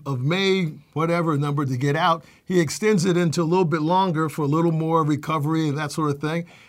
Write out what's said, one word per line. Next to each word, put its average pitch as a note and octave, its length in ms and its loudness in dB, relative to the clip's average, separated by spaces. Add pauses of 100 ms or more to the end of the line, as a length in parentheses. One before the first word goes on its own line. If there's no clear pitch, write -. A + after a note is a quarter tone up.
of C3 160 -4
May, F3+ 500 0 (220)
whatever E3 420 0
number, C#3+ 300 -2
to B2+ 100 -2
get C#3+ 200 0
out. E3 280 0 (220)
He F3+ 140 2
extends G3+ 440 2
it F3 140 2
into E3+ 240 0
a - 20 2
little F3+ 220 2
bit D#3 160 0
longer D#3+ 480 0
for D#3+ 120 -6
a C#3+ 60 0
little E3 240 2
more D#3+ 320 0
recovery D#3 640 -2
and C#3 80 -2
that D3 160 -6
sort D3+ 180 0
of C#3+ 120 -4
thing. E3 240 -4 (220)